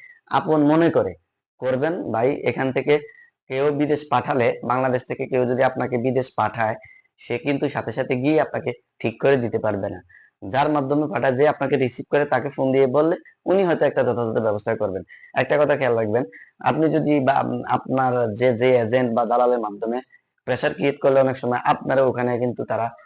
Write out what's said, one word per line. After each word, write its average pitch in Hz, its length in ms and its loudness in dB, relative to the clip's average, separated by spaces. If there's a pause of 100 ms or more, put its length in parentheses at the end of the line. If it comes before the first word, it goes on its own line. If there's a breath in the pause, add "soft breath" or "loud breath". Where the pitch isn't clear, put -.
(280 loud breath)
আপন 151 340 0
মনে 156 280 4
করে 98 240 0 (440)
করবেন। 131 540 -2
ভাই, 117 220 2
এখান 131 380 -2
থেকে 139 280 0 (480 loud breath)
কেউ 139 260 -2
বিদেশ 147 360 -2
পাঠালে, 123 540 0
বাংলাদেশ 127 440 -2
থেকে 131 180 -6
কেউ 127 200 0
যদি 123 180 0
আপনাকে 127 340 -2
বিদেশ 123 380 -2
পাঠায়, 110 400 -2 (420 loud breath)
সে 120 200 -6
কিন্তু 139 320 -2
সাথে 117 220 -6
সাথে 131 240 -4
গিয়ে 147 260 2
আপনাকে 120 300 -4 (280)
ঠিক 117 220 -4
করে 135 160 4
দিতে 113 220 -2
পারবে 101 300 -2
না। 92 120 -12 (460 soft breath)
যার 139 220 0
মাধ্যমে 147 380 0
পাঠায়, 131 280 0
যে 143 120 4
আপনাকে 139 280 0
রিসিভ 127 340 -2
করে, 147 160 2
তাকে 135 240 -2
ফোন 135 220 -2
দিয়ে 135 160 4
বললে 151 280 2 (300 soft breath)
উনি 190 180 2
হয়তো 151 220 2
একটা 135 180 2
যথাযথ 117 380 0
ব্যবস্থা 110 340 -2
করবেন। 95 280 -4 (300 loud breath)
একটা 135 240 0
কথা 147 200 2
খেয়াল 123 200 0
রাখবেন, 107 260 0 (360 loud breath)
আপনি 151 300 0
যদি 147 300 2
বা, 135 200 2
উম, 123 300 -4
আপনার 123 640 0
যে, 120 240 2
যে 127 180 4
এজেন্ট 120 380 2
বা 117 120 2
দালালের 120 340 2
মাধ্যমে 110 420 -6 (420 soft breath)
প্রেশার 147 300 -2
ক্রিয়েট 139 260 -2
করলে 135 200 4
অনেক 131 180 2
সময় 123 260 -2
আপনারা 135 400 0
ওখানে 120 360 0
কিন্তু 120 260 -4
তারা 113 240 -4 (160 loud breath)